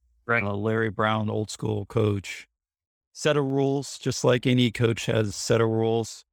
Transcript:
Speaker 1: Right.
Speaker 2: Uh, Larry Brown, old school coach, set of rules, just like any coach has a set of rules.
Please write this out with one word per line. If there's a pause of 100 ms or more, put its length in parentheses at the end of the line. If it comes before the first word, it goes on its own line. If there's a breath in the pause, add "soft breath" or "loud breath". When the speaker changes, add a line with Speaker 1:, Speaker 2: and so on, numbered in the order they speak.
(260)
Speaker 1:
Right.
Speaker 2:
Uh,
Larry
Brown,
old
school
coach, (640)
set
of
rules,
just
like
any
coach
has
a
set
of
rules.